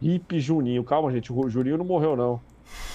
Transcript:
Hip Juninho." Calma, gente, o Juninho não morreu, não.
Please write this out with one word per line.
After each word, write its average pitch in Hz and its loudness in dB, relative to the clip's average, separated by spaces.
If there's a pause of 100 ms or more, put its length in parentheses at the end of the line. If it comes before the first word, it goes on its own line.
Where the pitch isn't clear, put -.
Hip 175 0
Juninho." 123 0
Calma, 143 2
gente, 123 -4
o 127 0
Juninho 127 0
não 180 -2
morreu, 160 2
não. 120 0 (520)